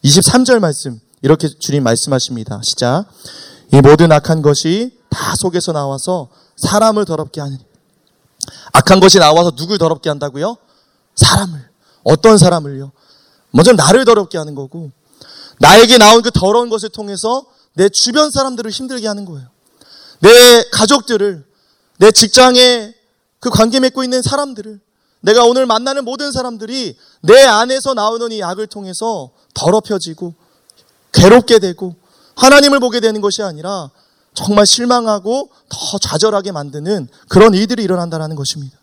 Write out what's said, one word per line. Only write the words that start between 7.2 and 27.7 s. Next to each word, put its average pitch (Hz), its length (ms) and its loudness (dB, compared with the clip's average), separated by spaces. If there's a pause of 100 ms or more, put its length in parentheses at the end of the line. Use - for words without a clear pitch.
하느니." 139 200 -10 (1120)
악한 185 260 4
것이 190 200 6
나와서 165 320 4
누굴 165 260 -8
더럽게 160 320 -2
한다고요? 147 480 -8 (580)
사람을. 180 440 -2 (440)
어떤 202 360 2
사람을요? 143 520 0 (600)
먼저 180 220 4
나를 202 320 4
더럽게 208 340 0
하는 151 160 -12
거고 139 360 -16 (680)
나에게 226 400 6
나온 220 240 6
그 226 80 -4
더러운 233 380 0
것을 220 200 -6
통해서 214 560 -8 (300)
내 190 140 2
주변 277 420 -2
사람들을 254 400 -6
힘들게 247 360 -10
하는 202 180 -10
거예요. 147 200 -18 (760)
내 240 520 6
가족들을, 208 720 -2 (520)
내 208 140 6
직장에 247 840 2 (440)
그 247 120 -4
관계 226 280 0
맺고 254 240 -2
있는 254 180 -4
사람들을, 240 580 -8 (420)
내가 226 220 2
오늘 247 220 2
만나는 254 400 -4
모든 269 260 -8
사람들이 233 680 -10 (240)
내 233 220 6
안에서 254 500 0